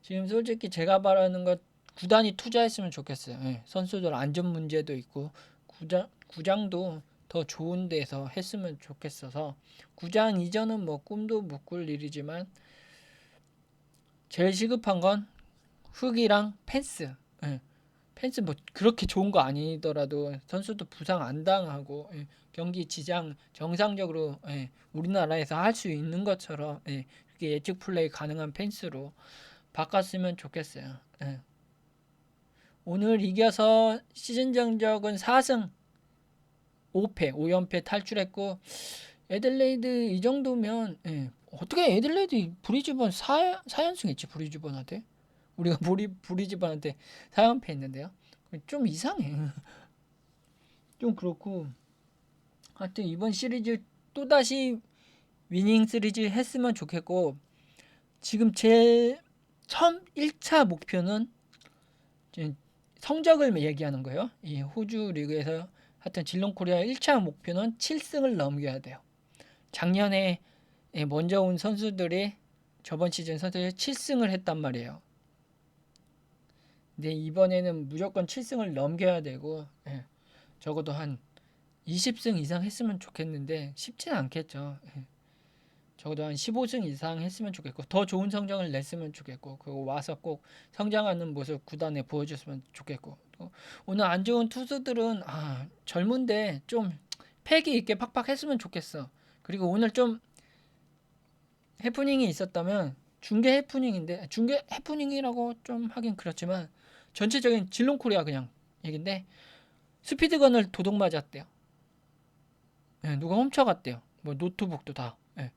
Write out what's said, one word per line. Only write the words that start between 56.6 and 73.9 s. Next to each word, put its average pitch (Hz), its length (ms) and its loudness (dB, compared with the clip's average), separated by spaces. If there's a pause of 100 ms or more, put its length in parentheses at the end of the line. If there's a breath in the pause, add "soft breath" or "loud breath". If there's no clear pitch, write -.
좋겠고 160 640 0 (840 soft breath)
지금 220 320 4
제 233 680 8 (480)
처음 339 340 2 (140)
일 294 240 -2
차 311 260 6
목표는 185 640 -2 (1000 soft breath)
지금 151 240 -6 (440)
성적을 294 600 6
얘기하는 143 420 -2
거예요. 160 260 -4 (140)
이 147 180 -6
호주 214 520 -4
리그에서 151 540 -4 (320 soft breath)
하여튼 180 240 -6
진롱 190 320 -2
코리아 180 240 2
일 247 200 -2
차 277 200 6
목표는 185 600 -2
칠 311 200 -2
승을 269 380 0
넘겨야 143 420 -2
돼요. 131 220 -16 (720 soft breath)
작년에, 190 680 2 (560 soft breath)
예, 151 100 -2
먼저 165 360 2
온 180 160 2
선수들이 202 800 -2 (480)
저번 165 280 -2
시즌 160 260 -4
선수들이 180 360 -4
칠 277 200 -4